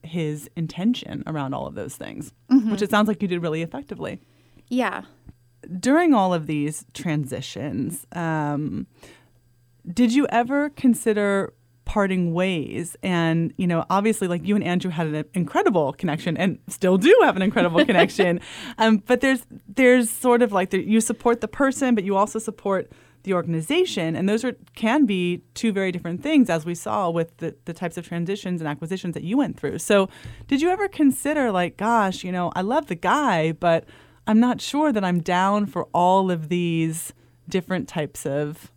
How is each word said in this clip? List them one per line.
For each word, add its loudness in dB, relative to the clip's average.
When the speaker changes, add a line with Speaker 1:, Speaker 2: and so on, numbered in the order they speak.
Speaker 1:
his -6
intention -4
around -6
all -6
of -12
those -10
things, -14
Speaker 2:
Mm-hmm. 6
Speaker 1:
which 0
it 0
sounds 4
like -2
you 0
did -2
really -2
effectively. -10
Speaker 2:
Yeah. -4
Speaker 1:
During 4
all 4
of -2
these -4
transitions, -6
um, -4
did 2
you 2
ever 0
consider 0
parting 0
ways? -4
And, 0
you -2
know, 0
obviously, 0
like, -4
you 2
and 0
Andrew -2
had -2
an -4
incredible 0
connection -4
and 0
still 2
do 8
have 4
an -2
incredible 2
Speaker 2:
<laughs> -4
Speaker 1:
connection. 2
Um, 4
but 0
there's, 0
there's 4
sort 2
of, 2
like, 0
the, 0
you 4
support 0
the -6
person, 0
but 0
you 0
also 0
support -4
the -2
organization. -2
And 0
those 0
are, -4
can 2
be 0
two -2
very 0
different -6
things, 4
as -2
we -6
saw -2
with -4
the, -8
the -10
types -8
of -10
transitions -6
and -6
acquisitions -6
that -8
you -2
went -2
through. -6
So 2
did 0
you 2
ever 0
consider, 2
like, 0
"Gosh, 0
you -4
know, -2
I -4
love 0
the -4
guy, 2
but 2
I'm 6
not 2
sure 0
that 0
I'm 0
down 0
for -6
all 4
of -4
these -2
different -4
types -8
of -6